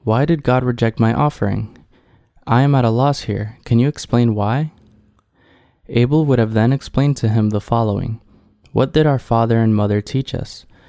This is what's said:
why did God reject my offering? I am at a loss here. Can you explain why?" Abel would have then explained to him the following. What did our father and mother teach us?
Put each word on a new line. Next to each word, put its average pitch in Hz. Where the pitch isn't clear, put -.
why 120
did 156
God 123
reject 120
my 113
offering? 107
I 120
am 143
at 127
a 113
loss 135
here. 104
Can 117
you 127
explain 120
why?" 117
Abel 135
would 131
have 110
then 113
explained 139
to -
him 110
the 104
following. 110
What 135
did 156
our 139
father 113
and 110
mother 104
teach -
us? -